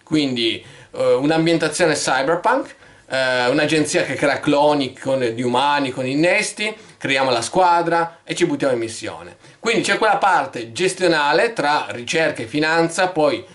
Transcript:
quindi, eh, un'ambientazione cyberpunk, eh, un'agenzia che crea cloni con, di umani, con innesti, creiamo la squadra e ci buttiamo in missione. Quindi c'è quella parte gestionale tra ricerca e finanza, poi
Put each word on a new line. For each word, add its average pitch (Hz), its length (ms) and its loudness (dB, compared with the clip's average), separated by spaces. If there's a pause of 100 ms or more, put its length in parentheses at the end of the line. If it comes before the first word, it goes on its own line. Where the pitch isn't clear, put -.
quindi, 123 600 -2 (280)
eh, 127 220 2
un'ambientazione 160 800 2
cyberpunk, 160 840 0 (360)
eh, 127 380 0
un'agenzia 151 560 2
che 135 100 -4
crea 135 260 0
cloni 143 560 2
con, 127 380 -2
di 123 80 -4
umani, 135 480 0
con 127 160 -6
innesti, 202 680 0 (220)
creiamo 135 340 0
la 117 120 0
squadra 170 840 2
e 160 100 -8
ci 170 120 0
buttiamo 143 260 0
in 117 60 0
missione. 101 580 -10 (240)
Quindi 214 220 0
c'è 196 160 0
quella 208 180 2
parte 135 560 0
gestionale 156 800 0
tra 147 380 -2
ricerca 143 520 -2
e 113 40 -10
finanza, 165 640 0
poi 151 360 0 (100)